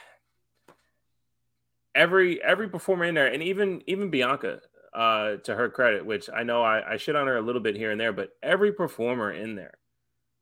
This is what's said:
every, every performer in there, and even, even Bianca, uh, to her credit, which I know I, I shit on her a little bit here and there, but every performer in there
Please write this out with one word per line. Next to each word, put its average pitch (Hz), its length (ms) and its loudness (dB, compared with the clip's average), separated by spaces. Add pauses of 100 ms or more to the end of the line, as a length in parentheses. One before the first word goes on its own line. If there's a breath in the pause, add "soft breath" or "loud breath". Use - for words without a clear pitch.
(1900 loud breath)
every, 175 500 4
every 185 260 2
performer 180 360 -2
in 170 100 0
there, 139 120 6
and 135 140 0
even, 190 460 -2
even 190 240 -2
Bianca, 123 480 0 (340)
uh, 107 440 2
to 101 180 -6
her 113 140 0
credit, 104 360 2
which 104 280 -6
I 117 100 -4
know 120 180 0
I, 110 320 2
I 110 40 -2
shit 151 180 -4
on 139 120 0
her 127 100 0
a 113 40 0
little 120 200 -2
bit 107 140 -2
here 110 160 -4
and 104 80 -2
there, 113 140 0
but 95 160 -6 (120)
every 190 300 2
performer 120 600 -4
in 107 240 -8
there - 220 -14 (640)